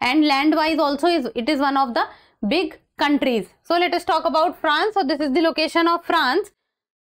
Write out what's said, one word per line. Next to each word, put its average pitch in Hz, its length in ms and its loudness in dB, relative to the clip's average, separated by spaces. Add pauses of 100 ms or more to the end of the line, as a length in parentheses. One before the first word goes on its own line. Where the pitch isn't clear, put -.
and 294 240 2
land-wise 311 540 2
also 294 280 0
is, 311 280 0
it 233 140 -4
is 294 100 0
one 277 180 0
of 269 160 0
the 359 120 0 (420)
big 311 320 -2 (180)
countries. 269 500 0 (160)
So 339 140 -2
let 349 160 0
us 349 120 -4
talk 320 200 0
about 320 340 0
France. 339 340 0
So 392 100 0
this 277 160 -2
is 285 140 -2
the 330 80 2
location 320 460 0
of 339 180 0
France. 330 460 0 (600)